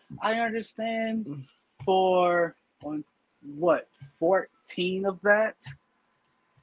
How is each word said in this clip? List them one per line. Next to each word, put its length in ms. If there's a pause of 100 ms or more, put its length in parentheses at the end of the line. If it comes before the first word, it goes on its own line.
(220)
I 180
understand 1040 (380)
for, 720 (280)
on 200 (540)
what, 300 (300)
fourteen 880
of 180
that, 320 (1080)